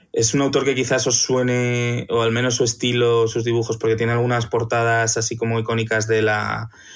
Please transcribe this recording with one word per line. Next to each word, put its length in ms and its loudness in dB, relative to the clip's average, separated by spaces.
es 200 2
un 80 2
autor 240 2
que 80 2
quizás 320 0
os 160 0
suene, 880 0
o 140 0
al 80 2
menos 240 0
su 80 0
estilo, 640 2
sus 160 -4
dibujos, 340 -2
porque 180 0
tiene 180 0
algunas 340 0
portadas 680 0
así 200 -4
como 220 -2
icónicas 480 -2
de 160 2
la 480 -2